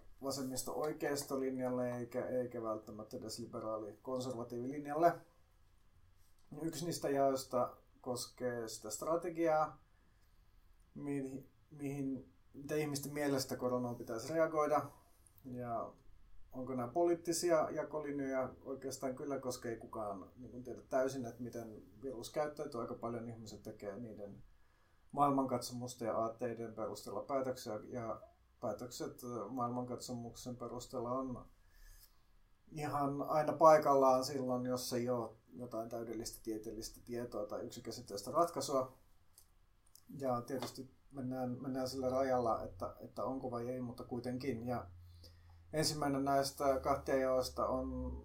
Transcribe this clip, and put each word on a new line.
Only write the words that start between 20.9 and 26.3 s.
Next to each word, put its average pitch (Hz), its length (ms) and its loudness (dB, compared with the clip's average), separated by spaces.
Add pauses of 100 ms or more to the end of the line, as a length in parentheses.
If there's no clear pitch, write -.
että 117 180 -8
miten 117 400 -8 (180)
virus 127 280 -6
käyttäytyy. 147 520 -2
Aika 123 120 -4
paljon 120 360 -4
ihmiset 107 340 -12
tekee 104 320 -8
niiden 104 480 -10 (680)
maailmankatsomusten 127 920 2
ja 98 120 0
aatteiden 113 560 -2